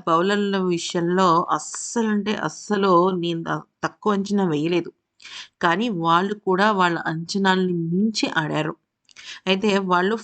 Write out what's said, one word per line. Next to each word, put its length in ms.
బౌలర్ల 640
విషయంలో 600
అస్సలంటే 880
అస్సలు 500
నేను 260
త-, 220
తక్కువ 340
అంచనా 320
వేయలేదు, 440
కానీ 260
వాళ్ళు 420
కూడా 320
వాళ్ళ 320
అంచనాల్ని 800
మించి 520
ఆడారు. 400
అయితే 240
వాళ్ళు 400